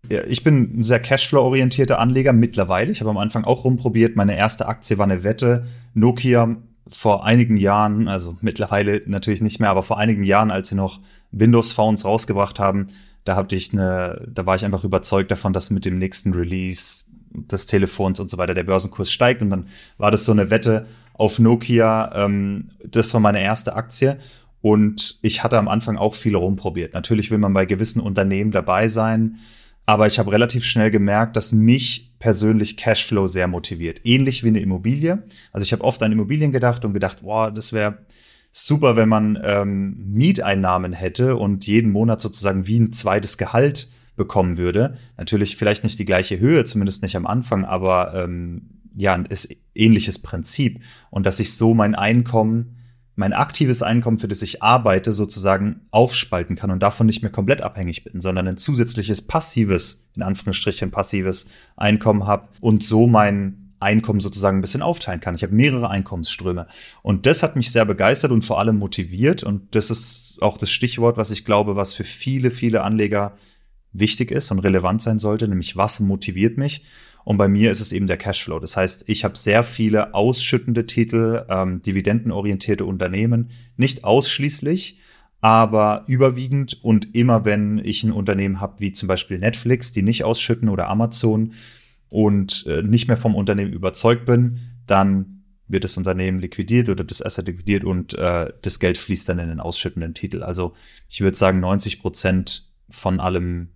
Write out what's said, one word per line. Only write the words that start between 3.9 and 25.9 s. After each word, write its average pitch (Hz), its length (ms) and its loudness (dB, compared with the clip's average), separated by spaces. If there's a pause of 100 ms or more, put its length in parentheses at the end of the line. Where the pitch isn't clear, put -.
Meine 101 220 2
erste 107 300 0
Aktie 110 300 -4
war 101 60 2
eine 95 220 0
Wette. 120 420 0 (260)
Nokia 117 640 4 (320)
vor - 380 0
einigen 117 320 4
Jahren, 104 500 2
also 90 320 -6
mittlerweile 101 680 -2
natürlich 98 360 -2
nicht 107 180 -2
mehr, 107 100 2
aber 95 140 2
vor 107 160 -4
einigen 107 240 2
Jahren, 104 280 4
als 95 180 -4
sie 101 60 -4
noch 98 260 -4 (300)
Windows-Phones 110 760 4
rausgebracht 98 540 -2
haben, 98 280 0 (380)
da 95 100 0
hatte 95 220 -2
ich - 160 -8
eine, 92 600 -2
da 90 120 -6
war 95 100 4
ich 208 80 -2
einfach 196 220 -2
überzeugt 185 460 0
davon, 98 200 -2
dass 92 180 -2
mit 98 140 -2
dem 92 160 -2
nächsten 92 340 -4
Release 92 680 -6 (280)
des - 340 -8
Telefons 95 560 0
und - 100 -10
so 90 60 -10
weiter 90 160 -2
der 90 100 -2
Börsenkurs 95 480 -2
steigt. 123 300 2
Und 104 80 0
dann 92 180 -4 (300)
war 104 140 2
das 107 120 2
so - 80 2
eine 101 180 4
Wette 110 380 2 (260)
auf - 260 0
Nokia. 113 760 4
Ähm, 101 560 -2 (180)
das - 240 0
war 120 60 2
meine 104 240 2
erste 107 320 -4
Aktie. 131 420 -2 (440)
Und 107 600 2
ich - 220 -2
hatte 120 140 2
am 104 100 2
Anfang 110 300 -2